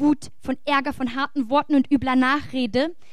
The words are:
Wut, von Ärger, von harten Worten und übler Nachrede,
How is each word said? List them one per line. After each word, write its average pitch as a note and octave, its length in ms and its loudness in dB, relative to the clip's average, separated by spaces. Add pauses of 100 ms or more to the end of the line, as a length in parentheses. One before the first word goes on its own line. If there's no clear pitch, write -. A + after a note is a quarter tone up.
Wut, D4 300 2 (100)
von C4 240 -4
Ärger, C#4 280 2
von A#3+ 220 -4
harten C4+ 360 -4
Worten D4 260 2
und C4+ 160 4
übler C4 240 2
Nachrede, B3+ 800 0 (160)